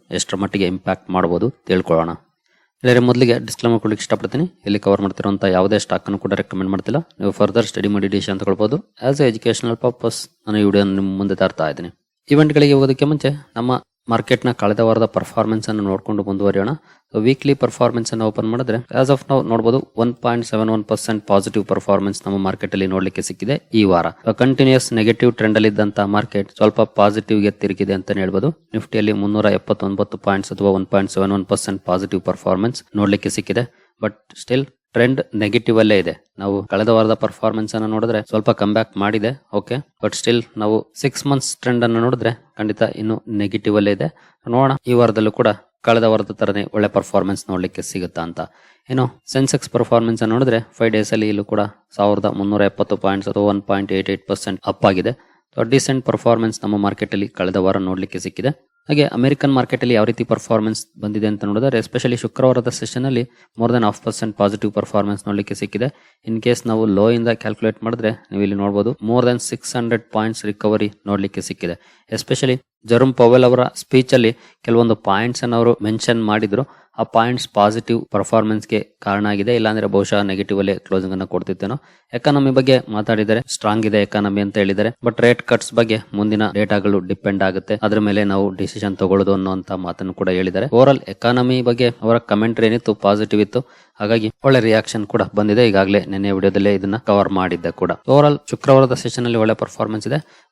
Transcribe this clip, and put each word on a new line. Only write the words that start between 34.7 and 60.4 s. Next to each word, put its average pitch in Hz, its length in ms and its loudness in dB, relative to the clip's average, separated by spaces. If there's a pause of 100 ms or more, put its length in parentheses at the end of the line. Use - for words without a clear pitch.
ಟ್ರೆಂಡ್ 123 280 2 (140)
ನೆಗೆಟಿವ್ 110 440 0
ಅಲ್ಲೇ 107 200 4
ಇದೆ. 82 400 -6
ನಾವು 101 280 -4
ಕಳೆದ 104 200 0
ವಾರದ 113 260 4
ಪರ್ಫಾರ್ಮೆನ್ಸ್ 107 640 -4
ಅನ್ನ 107 100 -4
ನೋಡಿದ್ರೆ 110 360 -2
ಸ್ವಲ್ಪ 107 300 0
ಕಮ್ 104 220 0
ಬ್ಯಾಕ್ 110 240 -2
ಮಾಡಿದೆ, 107 460 -2 (100)
ಓಕೆ. 104 220 -4
But - 400 -6
still 117 300 0 (120)
ನಾವು 107 380 -2
ಸಿಕ್ಸ್ - 300 -6
ಮಂತ್ಸ್ 139 320 -2
ಟ್ರೆಂಡ್ 120 260 -2
ಅನ್ನು 117 180 0
ನೋಡಿದ್ರೆ 117 560 -2
ಖಂಡಿತ 107 240 -4 (140)
ಇನ್ನು 110 320 -4
ನೆಗೆಟಿವ್ 104 500 -2
ಅಲ್ಲೇ 101 140 2
ಇದೆ. - 440 -6 (120)
ನೋಡೋಣ 131 240 2 (160)
ಈ 123 60 0
ವಾರದಲ್ಲೂ 110 380 4
ಕೂಡ 117 160 0 (340)
ಕಳೆದ 117 220 2
ವಾರದ 110 280 2
ತರನೇ 101 420 -2
ಒಳ್ಳೆ 104 140 2
ಪರ್ಫಾರ್ಮೆನ್ಸ್ 95 640 -2
ನೋಡ್ಲಿಕ್ಕೆ 92 320 -6
ಸಿಗುತ್ತಾ 87 400 -8
ಅಂತ. 82 200 -10 (480)
ಇನ್ನು 127 360 -2
ಸೆನ್ಸೆಕ್ಸ್ - 440 -2
ಪರ್ಫಾರ್ಮೆನ್ಸ್ 117 540 0
ಅನ್ನು 110 120 0
ನೋಡಿದ್ರೆ 123 240 2 (140)
ಫೈವ್ 113 180 0
ಡೇಸ್ 107 220 0
ಅಲ್ಲಿ 107 160 0
ಇಲ್ಲೂ 101 140 -2
ಕೂಡ 104 160 -2 (360)
ಸಾವಿರದ 101 300 2
ಮುನ್ನೂರ 101 360 -2
ಎಪ್ಪತ್ತು 101 360 0
ಪಾಯಿಂಟ್ಸ್ 98 320 -2
ಅಥವಾ 101 140 -2
ಒನ್ 101 180 2
ಪಾಯಿಂಟ್ 98 300 -4
ಏಟ್ 95 180 -2
ಏಟ್ 98 180 -6
ಪರ್ಸೆಂಟ್ 95 400 -6
ಅಪ್ - 180 0
ಆಗಿದೆ. 98 560 0 (160)
So, 113 120 -2
ಡಿಸೆಂಟ್ 131 360 0
ಪರ್ಫಾರ್ಮೆನ್ಸ್ 113 580 0
ನಮ್ಮ 104 140 0
ಮಾರ್ಕೆಟ್ 101 340 -2
ಅಲ್ಲಿ 101 160 -2
ಕಳೆದ 92 280 -4
ವಾರ 95 220 2
ನೋಡ್ಲಿಕ್ಕೆ 92 420 -6
ಸಿಕ್ಕಿದೆ. - 520 -8 (100)
ಹಾಗೆ 147 220 0
ಅಮೆರಿಕನ್ 139 500 0
ಮಾರ್ಕೆಟ್ 123 280 0
ಅಲ್ಲಿ 123 120 0
ಯಾವ 107 100 4
ರೀತಿ 117 200 -2
ಪರ್ಫಾರ್ಮೆನ್ಸ್ 110 640 -2 (120)